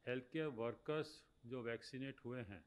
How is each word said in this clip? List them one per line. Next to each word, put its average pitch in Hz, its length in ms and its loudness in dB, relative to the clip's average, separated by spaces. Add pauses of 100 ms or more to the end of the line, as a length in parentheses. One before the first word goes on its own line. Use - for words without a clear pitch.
हेल्थ 127 260 2
केयर 156 240 2
वर्कर्स 135 540 2 (400)
जो 127 140 0
वैक्सीनेट 127 600 -2
हुए 123 240 -2
हैं 90 200 -8